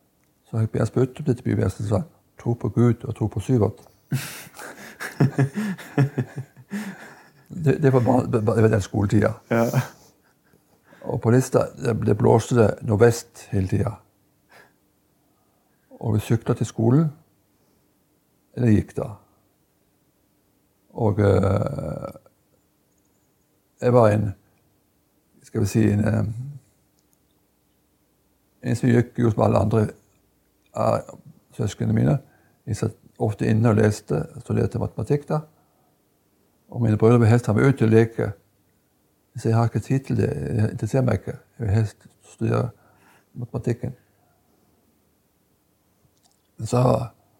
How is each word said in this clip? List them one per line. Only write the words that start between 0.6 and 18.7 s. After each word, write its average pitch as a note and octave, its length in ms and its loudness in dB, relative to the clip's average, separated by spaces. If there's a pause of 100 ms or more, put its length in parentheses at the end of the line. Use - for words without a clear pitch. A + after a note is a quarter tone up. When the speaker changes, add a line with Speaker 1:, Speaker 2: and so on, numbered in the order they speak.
Speaker 1:
begynte A#2 180 -2
å - 40 -18
spytte B2 300 -2
opp D3 40 -14
dette B2+ 160 -2
bibelverset, A2 420 -2
så G#2 40 -6
sa A2 140 2
han, - 60 -14 (320)
«Tro A#2+ 140 -4
på A#2+ 140 -6
Gud A#2 360 0
og A2+ 120 -8
tro A2 100 -4
på G#2 140 -8
Syvert.» G#2 460 -2 (240)
<laughs> C3 100 -4 (3250)
Det, D#3 340 -2
det C3+ 100 4
var B2+ 80 4
bare, B2 280 2 (140)
bare, G#2+ 140 0
det A2+ 60 4
var A2 60 8
den A2 120 2
skoletida. G#2 520 0 (180)
Speaker 2:
Ja. A#2 140 2 (1400)
Speaker 1:
Og - 180 -6
på A2+ 100 0
Lista, B2+ 280 2 (180)
det, A#2 200 -2 (100)
det A2 120 2
blåste A#2 380 4
det A2 260 4
nordvest A2+ 680 2
hele F#2+ 180 -2
tida. G2+ 220 -2 (2000)
Og A2+ 140 -2
vi A2 60 0
syklet A#2+ 360 -2
til B2 100 -6
skolen, C3 420 2 (1500)
eller B2 140 0